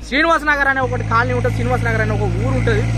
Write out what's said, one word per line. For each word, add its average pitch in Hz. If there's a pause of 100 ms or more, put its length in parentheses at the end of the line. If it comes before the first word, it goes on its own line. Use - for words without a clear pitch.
శ్రీనివాస్ 302
నగర్ 285
అనే 269
ఒకటి 247
కాలనీ 247
ఉంటుంది, 247
శ్రీనివాస్ 254
నగర్ 220
అనే 214
ఒక 208 (160)
ఊరు 262
ఉంటుంది. 220 (140)